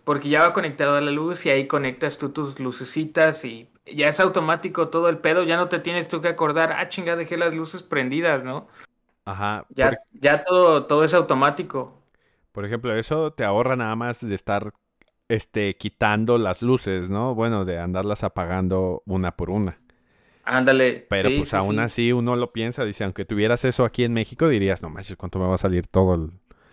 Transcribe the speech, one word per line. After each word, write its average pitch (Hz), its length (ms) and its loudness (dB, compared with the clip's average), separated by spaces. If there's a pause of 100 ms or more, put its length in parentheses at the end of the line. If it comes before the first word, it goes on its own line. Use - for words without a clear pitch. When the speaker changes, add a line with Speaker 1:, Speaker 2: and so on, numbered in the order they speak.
Speaker 1:
porque 143 260 -2
ya 151 120 6
va 170 120 6
conectado 143 420 0
a 143 60 2
la 147 100 0
luz, 165 340 -4
y 147 40 4
ahí 139 180 2
conectas 143 500 -2
tú 143 120 -6
tus 139 300 -8
lucecitas, 156 840 -2
y 113 240 -14 (180)
ya 147 220 0
es 147 120 0
automático 170 720 0
todo 170 200 2
el 151 80 -2
pedo, 165 260 2
ya 165 120 2
no 175 120 0
te 175 120 -2
tienes 170 280 -4
tú 165 140 -4
que 170 60 0
acordar, 160 500 2
"Ah, 175 100 -4
chinga, 170 280 -4
dejé 170 220 -6
las 170 160 0
luces 160 280 -8
prendidas", 143 640 0
¿no? 131 240 -10 (560)
Speaker 2:
Ajá, 101 440 -6
Speaker 1:
Ya, 131 200 2
Speaker 2:
por 127 40 4
ej- - 60 -6 (140)
Speaker 1:
ya 147 300 2
todo, 175 440 6
todo 151 180 4
es 156 100 2
automático. 143 880 0 (500)
Speaker 2:
Por 101 120 -8
ejemplo, 117 320 -4
eso 151 360 -2
te 123 120 -4
ahorra 120 320 2
nada 110 200 -4
más 120 300 -6
de 101 80 -4
estar, 101 380 -4 (560)
este, 107 480 -2
quitando 110 600 0
las 98 240 -2
luces, 98 480 0
¿no? 117 240 -2
Bueno, 110 300 0
de 87 160 -4
andarlas 95 440 -4
apagando 92 840 -2
una 92 300 -2
por 87 140 -6
una. 95 300 -4 (640)
Speaker 1:
Ándale, 131 640 2
Speaker 2:
Pero, 98 240 2
Speaker 1:
sí, 147 120 0
Speaker 2:
pues, - 80 -8
Speaker 1:
sí, 98 80 0
Speaker 2:
aún 104 180 0
Speaker 1:
sí. - 0 -
Speaker 2:
así 117 340 0
uno 123 240 2
lo 120 160 -2
piensa, 117 320 -4
dice, 104 200 -4
aunque 95 200 -4
tuvieras 110 400 2
eso 127 200 2
aquí 120 200 0
en 117 80 0
México, 117 360 0
dirías, 98 340 2
"No 80 80 -10
manches, 92 260 -14
¿cuánto 92 220 -8
me 92 80 0
va 92 80 2
a 90 40 0
salir 90 280 0
todo 92 280 4
el, 82 180 -2 (400)